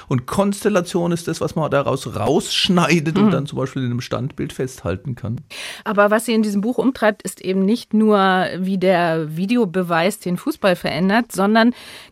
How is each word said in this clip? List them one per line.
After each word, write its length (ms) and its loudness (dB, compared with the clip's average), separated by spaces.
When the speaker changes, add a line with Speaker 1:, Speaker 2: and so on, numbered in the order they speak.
Speaker 1:
Und 180 -2
Konstellation 840 0
ist 160 -4
das, 140 -6
was 140 -4
man 140 0
daraus 460 -2
rausschneidet 1040 2
und 80 4
Speaker 2:
Mhm. 60 4
Speaker 1:
dann 140 0
zum 120 -10
Beispiel 260 -4
in 80 -2
einem 140 -4
Standbild 480 -6
festhalten 640 -6
kann. 260 -8
Speaker 2:
Aber 280 4
was 140 2
Sie 100 0
in 80 4
diesem 180 0
Buch 160 -2
umtreibt, 460 0
ist 180 -12
eben 240 0
nicht 300 -2
nur, 500 4
wie 180 -2
der 580 0
Videobeweis 840 0
den 180 -4
Fußball 380 0
verändert, 560 0
sondern 420 4